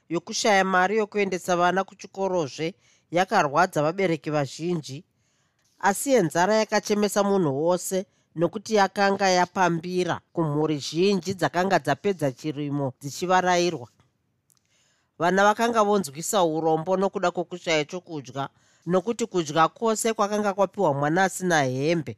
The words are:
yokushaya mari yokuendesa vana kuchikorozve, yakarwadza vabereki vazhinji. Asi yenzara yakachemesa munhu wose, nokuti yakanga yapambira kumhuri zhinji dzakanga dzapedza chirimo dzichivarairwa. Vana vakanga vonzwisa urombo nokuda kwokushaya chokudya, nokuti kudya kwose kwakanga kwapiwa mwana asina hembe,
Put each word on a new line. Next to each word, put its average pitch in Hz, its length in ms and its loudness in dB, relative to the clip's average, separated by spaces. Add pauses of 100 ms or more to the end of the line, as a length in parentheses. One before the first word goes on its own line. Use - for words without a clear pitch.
yokushaya 196 560 2
mari 190 320 2
yokuendesa 196 600 -2
vana 180 280 2
kuchikorozve, 185 880 -6 (360)
yakarwadza 170 720 2
vabereki 165 480 -2
vazhinji. 151 720 -4 (760)
Asi 202 340 0
yenzara 185 420 2
yakachemesa 208 680 0
munhu 170 420 0
wose, 180 420 -2 (300)
nokuti 185 380 -2
yakanga 196 540 2
yapambira 180 920 0 (120)
kumhuri 156 460 0
zhinji 185 560 0
dzakanga 180 440 0
dzapedza 147 540 -2
chirimo 143 680 -6
dzichivarairwa. 175 880 0 (1300)
Vana 180 260 2
vakanga 226 400 2
vonzwisa 190 600 0
urombo 160 520 0
nokuda 185 340 0
kwokushaya 170 540 -2
chokudya, 139 640 -10 (380)
nokuti 185 400 -2
kudya 160 420 0
kwose 226 440 -2
kwakanga 208 420 -2
kwapiwa 185 400 0
mwana 151 300 2
asina 180 380 0
hembe, 135 560 -2